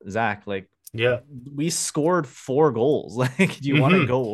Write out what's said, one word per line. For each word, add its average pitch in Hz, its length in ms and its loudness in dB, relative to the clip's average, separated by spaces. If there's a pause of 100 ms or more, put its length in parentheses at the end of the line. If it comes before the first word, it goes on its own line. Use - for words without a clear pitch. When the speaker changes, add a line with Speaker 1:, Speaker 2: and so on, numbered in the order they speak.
Speaker 1:
Zach, 104 380 -2
like, 95 200 -8 (240)
Speaker 2:
Yeah. 120 280 0 (360)
Speaker 1:
we 156 140 -2
scored 165 580 -2
four 139 440 0
goals. 113 460 0
<laughs> 127 220 0
Like, - 200 2
do 139 100 -6
you 143 100 2
wanna 151 180 4
Speaker 2:
Mm-hmm. 147 100 2
Speaker 1:
go 123 260 -2